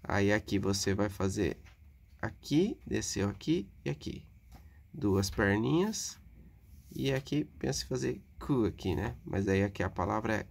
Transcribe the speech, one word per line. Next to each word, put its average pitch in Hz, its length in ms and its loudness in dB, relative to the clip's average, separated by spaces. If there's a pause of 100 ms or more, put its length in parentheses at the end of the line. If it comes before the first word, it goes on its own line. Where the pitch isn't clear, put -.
Aí 101 280 2
aqui 104 280 2
você 98 340 0
vai 101 160 2
fazer 98 500 0 (640)
aqui, 170 640 0
desceu 104 420 -2
aqui 170 400 -2 (160)
e 139 60 -2
aqui. - 380 -8 (680)
Duas 98 380 2
perninhas. 123 880 2 (720)
E 135 200 -2
aqui 143 340 -2 (120)
pensa 135 260 -2
em - 40 -10
fazer 127 360 -4 (160)
ku 123 260 2
aqui, 92 280 0
né? 113 320 -2
Mas 98 220 0
aí 98 160 4
aqui 101 180 -2
a 90 80 0
palavra 107 460 0
é - 160 -4